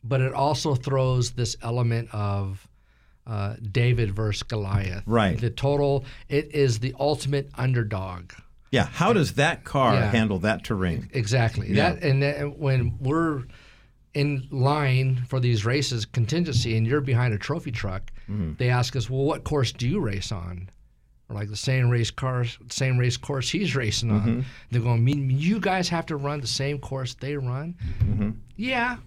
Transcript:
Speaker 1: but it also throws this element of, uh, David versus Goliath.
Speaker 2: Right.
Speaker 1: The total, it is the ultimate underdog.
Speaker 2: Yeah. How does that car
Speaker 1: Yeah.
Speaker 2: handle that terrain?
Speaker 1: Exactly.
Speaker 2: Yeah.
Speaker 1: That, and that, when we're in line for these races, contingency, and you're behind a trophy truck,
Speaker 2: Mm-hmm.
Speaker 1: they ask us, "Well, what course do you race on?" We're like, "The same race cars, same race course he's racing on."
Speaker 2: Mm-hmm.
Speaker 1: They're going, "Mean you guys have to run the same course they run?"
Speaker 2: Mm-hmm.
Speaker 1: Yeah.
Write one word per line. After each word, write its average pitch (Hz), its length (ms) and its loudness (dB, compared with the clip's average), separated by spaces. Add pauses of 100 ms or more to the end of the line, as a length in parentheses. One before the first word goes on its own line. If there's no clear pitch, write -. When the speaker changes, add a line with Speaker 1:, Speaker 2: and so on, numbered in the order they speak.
Speaker 1:
but 127 180 0
it 131 120 0
also 139 420 2
throws 127 560 2
this 120 300 -4
element 117 520 0
of, 101 520 -4 (640)
uh, 104 280 -4 (160)
David 120 440 2
versus 107 280 -2
Goliath. 98 640 -2
Speaker 2:
Right. 107 320 4
Speaker 1:
The 113 120 0
total, 139 560 0 (240)
it 147 260 0
is 131 240 4
the 123 200 -4
ultimate 143 580 0
underdog. 104 760 -2 (400)
Speaker 2:
Yeah. 120 140 4
How 196 280 2
does 151 200 2
that 151 320 0
car 131 300 4
Speaker 1:
Yeah. 98 160 4
Speaker 2:
handle 107 280 2
that 104 240 0
terrain? 92 500 -2
Speaker 1:
Exactly. 113 600 0
Speaker 2:
Yeah. 160 200 4
Speaker 1:
That, - 100 -8
and 139 200 4
that, 143 340 -2
when 135 420 2
we're 147 440 0 (720)
in 143 340 0
line 131 760 2
for 131 120 0
these 120 260 2
races, 123 400 0
contingency, 123 680 2
and 113 120 2
you're 143 140 2
behind 123 320 2
a 104 40 -2
trophy 156 340 -4
truck, 101 400 -6 (160)
Speaker 2:
Mm-hmm. 95 300 -4
Speaker 1:
they 123 120 0
ask 123 260 2
us, 123 140 -2
"Well, 131 140 0
what 151 200 0
course 139 280 0
do - 160 -4
you 175 120 0
race 101 320 -4
on?" 90 380 -8 (580)
We're 113 80 -10
like, 104 140 -6
"The 107 60 -10
same 127 340 2
race 120 220 2
cars, 123 460 -4 (120)
same 131 280 0
race 123 200 2
course 135 340 -4
he's 156 240 0
racing 117 360 0
on." 104 100 4
Speaker 2:
Mm-hmm. 117 200 2 (300)
Speaker 1:
They're 120 100 2
going, 117 220 2
"Mean 139 260 2
you 160 300 2
guys 185 300 0
have 165 180 -2
to 160 80 -4
run 143 260 -2
the 123 60 -6
same 139 320 -2
course 131 360 -6
they 143 220 -6
run?" 139 380 -4 (280)
Speaker 2:
Mm-hmm. 202 260 2 (260)
Speaker 1:
Yeah. 247 520 -2